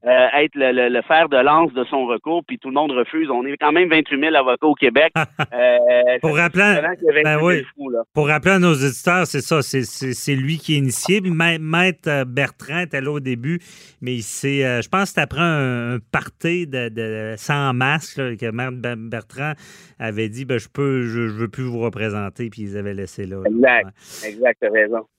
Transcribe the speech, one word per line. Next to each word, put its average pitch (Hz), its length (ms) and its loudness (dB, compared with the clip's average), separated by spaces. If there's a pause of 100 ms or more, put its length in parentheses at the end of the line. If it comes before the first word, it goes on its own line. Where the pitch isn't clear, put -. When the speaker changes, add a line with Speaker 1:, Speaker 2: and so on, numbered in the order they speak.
Speaker 1:
euh, 127 280 6
être 147 200 2
le, 135 160 2
le, 127 200 2
le - 100 0
fer 160 300 4
de 139 80 4
lance 147 340 4
de 123 120 -2
son 135 200 -2
recours, 147 420 -2
puis 127 120 -10
tout 135 100 -12
le 131 60 -8
monde 147 180 0
refuse. 135 380 -2
On 123 160 -2
est 143 100 -6
quand 151 160 0
même 175 160 4
vingt-huit 151 300 2
mille 156 180 2
avocats 131 300 2
au 147 80 4
Québec. 139 400 4
Speaker 2:
<laughs> 160 80 0 (320)
Speaker 1:
Euh, 123 680 4
Speaker 2:
Pour 156 160 0
Speaker 1:
ça 170 140 4
fait 180 100 0
Speaker 2:
rappeler, 202 160 6
Speaker 1:
souvent 165 200 0
qu'il - 80 -8
y 160 40 6
a 151 40 4
Speaker 2:
ben 151 120 4
Speaker 1:
vingt-huit 151 220 2
mille 175 140 4
Speaker 2:
oui. 131 40 -8 (100)
Speaker 1:
fous, 277 160 -10
là. 117 120 -2 (100)
Speaker 2:
Pour 147 160 2
rappeler 151 240 2
à 196 60 6
nos 180 160 6
auditeurs, 147 520 0
c'est 139 140 -4
ça, 151 220 0
c'est, 135 200 -2
c'est, 127 300 -6
c'est 143 220 -4
lui 139 240 -2
qui 151 160 -2
est 147 40 2
initié. 139 440 0
Ma-, 165 360 0
Maître, 165 500 0
euh, 139 180 0
Bertrand 139 540 -4
était 151 200 -6
là 135 120 -4
au 147 80 -4
début, 131 400 -4 (420)
mais 127 120 -6
il 117 80 -6
s'est, 139 420 -2
euh, 123 180 0
je - 80 -8
pense 190 140 0
que - 100 -8
c'est 175 80 -2
après 143 180 -4
un, 131 540 0
un 123 40 -4 (140)
party 170 540 -4
de, 127 240 -6
de, 110 480 -8
sans 139 340 0
masque, 139 460 -2
là, 123 180 -4
que 113 140 -6
Maître 123 260 -6
Ber-, 120 220 -6
Bertrand 117 540 -10 (460)
avait 110 300 -4
dit, 123 160 -10
ben, 123 140 -2
je - 100 -8
peux, 135 360 -2
je, 117 240 -4
je 107 60 -6
veux 113 140 -4
plus 131 160 -8
vous 120 160 -6
représenter, 107 680 -6
puis 110 120 -14
ils 101 140 -8
avaient 101 180 -6
laissé 98 320 -10
là, 95 100 -10
là. 95 120 -2
Speaker 1:
Exact, 117 360 4 (380)
Speaker 2:
Ouais. 110 60 -8
Speaker 1:
exact, 117 320 0
t'as 107 100 0
raison. 110 360 0 (120)